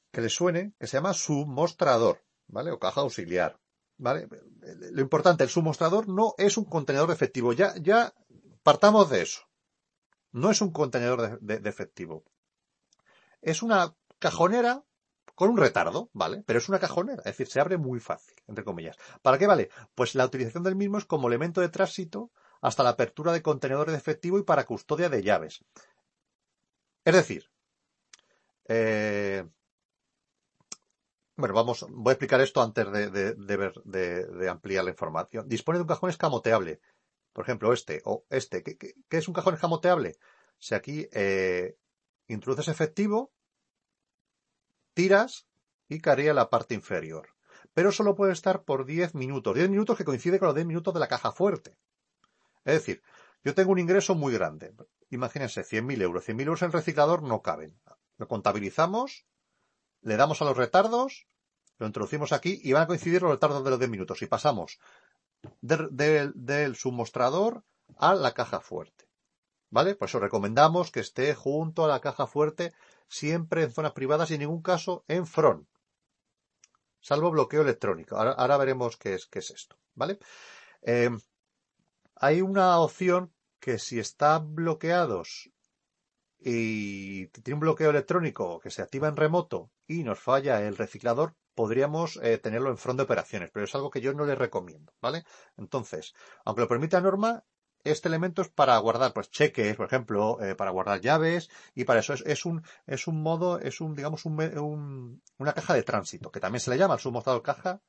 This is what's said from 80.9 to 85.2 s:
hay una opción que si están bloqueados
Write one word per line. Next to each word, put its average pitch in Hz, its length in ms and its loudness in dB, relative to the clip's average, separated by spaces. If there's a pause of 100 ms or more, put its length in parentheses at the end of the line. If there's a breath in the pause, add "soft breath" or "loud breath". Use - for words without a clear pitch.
hay 151 240 4
una 190 380 4
opción 180 560 2 (260)
que 120 180 -2
si - 200 -8
están 151 560 0
bloqueados 160 960 -2 (880)